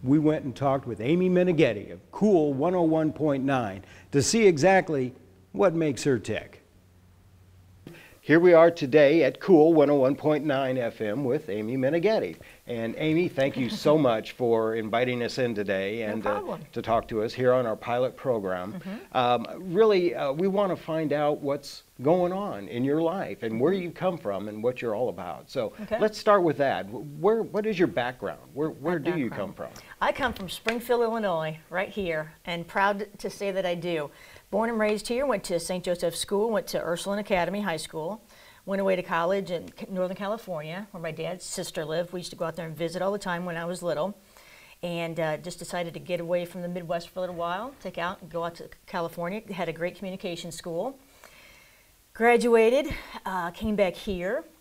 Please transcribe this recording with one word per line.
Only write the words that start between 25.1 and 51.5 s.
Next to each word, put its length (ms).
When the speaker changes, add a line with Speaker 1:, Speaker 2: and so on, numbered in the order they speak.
Speaker 1:
about. 400
So 320
Speaker 2:
Okay. 180
Speaker 1:
let's 180
start 240
with 140
that. 340
Where, 520
what 240
is 120
your 80
background? 540
Where, 160
where 280
Speaker 2:
My 120
Speaker 1:
do 80
you 100
Speaker 2:
background. 280
Speaker 1:
come 140
from? 120
Speaker 2:
I 100
come 220
from 160
Springfield, 540
Illinois, 560
right 220
here, 420
and 200
proud 400
to 100
say 240
that 140
I 80
do. 360
Born 200
and 100
raised 260
here, 200
went 180
to 160
Saint 240
Joseph's 340
School, 320
went 180
to 140
Ursuline 380
Academy 400
High 160
School, 480
went 140
away 160
to 60
college 480
in 180
Ca-, 220
Northern 260
California, 760
where 120
my 100
dad's 320
sister 400
lived. 280
We 80
used 100
to 60
go 80
out 120
there 100
and 100
visit 260
all 100
the 60
time 260
when 120
I 100
was 180
little. 320
And, 380
uh, 180
just 220
decided 340
to 60
get 200
away 240
from 180
the 60
Midwest 420
for 80
a 40
little 140
while, 440
take 180
out 220
and 100
go 140
out 120
to 120
California. 560
Had 160
a 40
great 240
communication 540
school. 480